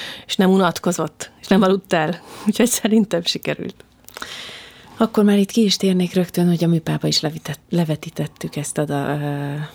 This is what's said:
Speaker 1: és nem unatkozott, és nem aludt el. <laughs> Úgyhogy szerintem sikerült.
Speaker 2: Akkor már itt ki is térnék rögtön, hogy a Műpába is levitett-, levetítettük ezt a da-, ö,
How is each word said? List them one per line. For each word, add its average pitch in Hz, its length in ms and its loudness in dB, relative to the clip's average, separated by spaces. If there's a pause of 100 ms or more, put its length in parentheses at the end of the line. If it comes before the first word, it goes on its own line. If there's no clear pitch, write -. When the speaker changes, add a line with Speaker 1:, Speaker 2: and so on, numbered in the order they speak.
(260)
Speaker 1:
és - 100 -8
nem 190 140 4
unatkozott, 175 800 0 (100)
és - 60 -20
nem 196 160 6
aludt 190 300 2
el. 165 280 0 (100)
<laughs> - 160 -10
Úgyhogy 220 220 2
szerintem 208 560 0
sikerült. - 600 -6 (1200)
Speaker 2:
Akkor 220 220 2
már 202 140 6
itt 196 120 2
ki 233 120 2
is 196 140 2
térnék 180 380 0
rögtön, 175 340 0
hogy 170 160 2
a - 20 2
Műpába 156 420 0
is 156 120 0
levitett-, 151 400 -8 (100)
levetítettük 160 840 -4
ezt 147 220 -6
a 151 60 0
da-, 143 360 -2
ö, 143 320 -4 (220)